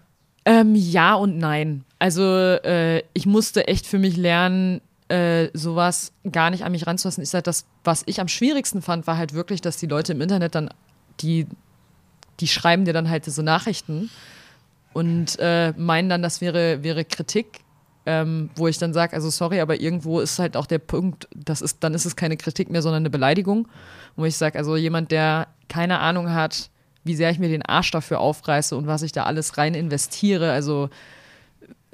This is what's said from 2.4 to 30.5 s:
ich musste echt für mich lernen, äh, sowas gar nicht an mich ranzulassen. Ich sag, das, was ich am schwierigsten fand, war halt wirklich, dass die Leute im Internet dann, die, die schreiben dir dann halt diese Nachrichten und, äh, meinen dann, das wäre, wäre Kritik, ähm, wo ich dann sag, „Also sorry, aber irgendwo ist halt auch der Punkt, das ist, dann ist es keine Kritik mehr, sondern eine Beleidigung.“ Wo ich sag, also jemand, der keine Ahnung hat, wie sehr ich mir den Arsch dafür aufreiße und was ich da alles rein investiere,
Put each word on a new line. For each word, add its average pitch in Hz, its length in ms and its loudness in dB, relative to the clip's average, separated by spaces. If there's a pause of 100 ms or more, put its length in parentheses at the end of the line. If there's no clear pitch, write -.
ich - 140 -4
musste 208 400 2
echt - 220 0
für 202 100 0
mich 190 180 2
lernen, 180 640 2 (280)
äh, 170 460 2
sowas 170 580 -2 (180)
gar 165 200 2
nicht 180 140 -4
an 175 60 -2
mich 175 160 -2
ranzulassen. 180 340 -4
Ich 135 100 -6
sag, 175 120 0
das, - 240 -4 (160)
was 165 240 0
ich 202 140 -4
am 180 80 -2
schwierigsten 262 520 0
fand, 165 280 -4
war 165 80 0
halt 160 180 -4
wirklich, 175 260 -4
dass 170 160 -4
die 170 100 -6
Leute 151 260 -2
im 151 80 -2
Internet 175 340 0
dann, 156 160 -2 (480)
die, 160 300 0 (880)
die 170 80 -2
schreiben 170 380 4
dir 170 80 2
dann 165 180 0
halt 165 160 -4
diese 156 160 -4
Nachrichten 165 680 -2 (840)
und, 170 480 0
äh, 170 360 2
meinen 170 340 0
dann, 175 120 0
das 170 180 -4
wäre, 165 440 0
wäre 160 200 -2
Kritik, - 600 -6 (400)
ähm, 160 520 -2
wo 165 120 0
ich 160 100 -2
dann 165 140 -2
sag, 170 220 0
„Also 156 160 -4
sorry, 175 300 0
aber 160 200 0
irgendwo 160 400 -2
ist - 180 -2
halt 175 180 -2
auch 143 100 -2
der 165 120 0
Punkt, - 560 -4
das 151 260 -4
ist, - 240 -6
dann 156 100 0
ist 160 100 -2
es 175 120 -4
keine 160 200 -2
Kritik - 340 -4
mehr, 165 120 0
sondern 156 200 0
eine 156 80 0
Beleidigung.“ 180 560 2 (480)
Wo 160 120 -2
ich 160 100 -2
sag, 151 200 0
also 151 200 -2
jemand, 160 340 0
der 156 360 2 (220)
keine 170 320 -2
Ahnung 170 340 0
hat, 156 340 -2 (360)
wie 165 100 -2
sehr 165 160 2
ich 165 80 -2
mir 180 100 0
den 160 140 0
Arsch 170 300 0
dafür - 280 -2
aufreiße 151 560 0
und 156 100 -4
was 151 140 -2
ich 156 120 -6
da 127 100 -4
alles 156 340 -4
rein 151 180 0
investiere, 165 800 0